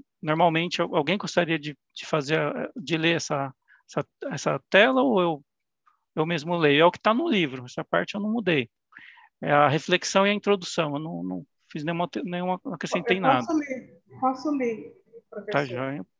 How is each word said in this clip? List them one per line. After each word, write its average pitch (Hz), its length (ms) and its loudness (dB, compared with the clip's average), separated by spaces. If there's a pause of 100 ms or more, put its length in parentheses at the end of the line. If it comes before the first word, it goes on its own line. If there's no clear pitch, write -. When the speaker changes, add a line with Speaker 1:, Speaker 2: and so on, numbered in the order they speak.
(200)
Speaker 1:
normalmente. 165 640 2
Al-, 170 140 -2
alguém 165 240 2
gostaria 165 400 0
de, 147 180 -10 (160)
de - 100 -14
fazer 156 360 0
a, 151 360 -4
de 160 220 -2
ler 160 200 2
essa, 139 360 -4 (340)
essa, - 200 -4 (240)
essa 151 300 -2 (100)
tela 254 320 6
ou 220 180 4
eu, 160 220 -2 (720)
eu 160 100 0
mesmo 170 320 -2
leio? 147 240 6
É 165 40 8
o 175 60 6
que - 80 -16
tá 214 140 2
no 330 160 -2
livro, 135 360 0
essa 151 180 -10
parte - 320 -2
eu 208 60 -6
não 214 100 -2
mudei. 180 360 0 (720)
É - 120 -4
a 147 160 8
reflexão 175 580 2
e 202 60 4
a - 20 0
introdução, 180 640 -2
eu 147 40 -6
não, 165 240 -8
não 180 220 -8 (240)
fiz 151 140 -8
nenhuma, 170 260 -4 (140)
nenhuma, 180 420 -6
não - 80 -8
acrescentei - 440 -2
Speaker 2:
Eu 196 40 -6
Speaker 1:
nada. 262 240 2
Speaker 2:
posso 311 140 -2
ler, 269 420 -10 (180)
posso 269 320 -2
ler, 240 420 -4 (360)
professor. - 220 -12
Speaker 1:
Tá 139 120 0
joia. 135 400 -6 (160)